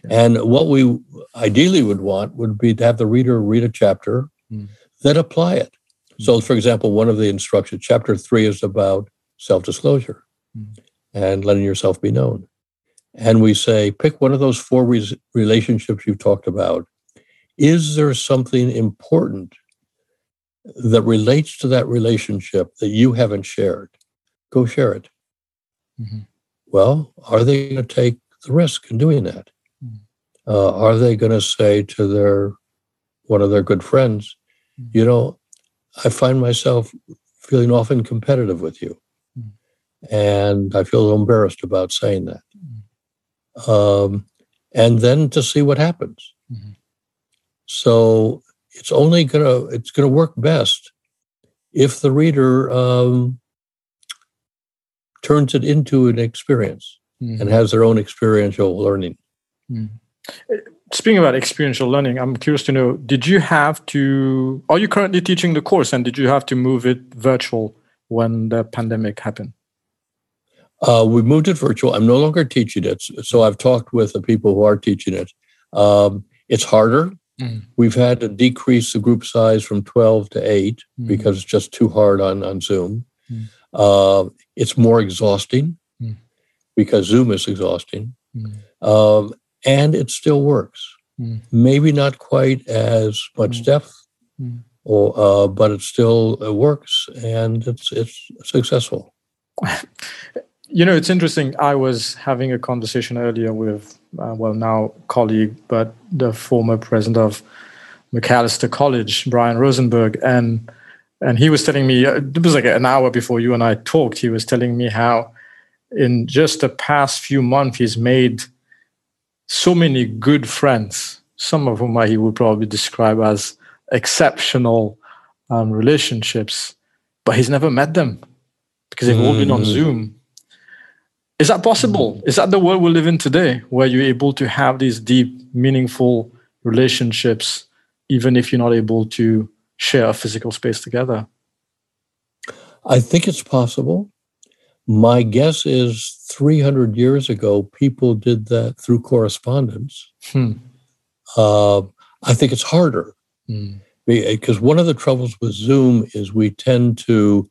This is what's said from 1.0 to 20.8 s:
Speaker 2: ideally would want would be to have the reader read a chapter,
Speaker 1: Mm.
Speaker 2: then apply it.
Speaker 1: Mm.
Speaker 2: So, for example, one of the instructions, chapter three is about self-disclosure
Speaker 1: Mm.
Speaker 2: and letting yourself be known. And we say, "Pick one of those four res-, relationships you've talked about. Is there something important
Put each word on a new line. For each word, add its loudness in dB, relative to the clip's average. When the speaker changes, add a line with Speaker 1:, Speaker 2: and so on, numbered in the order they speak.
Speaker 2:
ideally 2
would -2
want -4
would -6
be 2
to -2
have 2
the -2
reader 2
read 0
a 0
chapter, -2
Speaker 1:
Mm. -12
Speaker 2:
then 2
apply 0
it. -4
Speaker 1:
Mm. -12
Speaker 2:
So, 4
for -2
example, 0
one 2
of 2
the 0
instructions, -4
chapter 0
three 0
is -4
about -2
self-disclosure -2
Speaker 1:
Mm. -18
Speaker 2:
and -2
letting 2
yourself -2
be -2
known. -2
And 4
we 4
say, 0
"Pick -2
one 2
of 0
those 0
four 0
res-, 0
relationships 0
you've -2
talked -2
about. -4
Is 2
there 2
something 0
important -4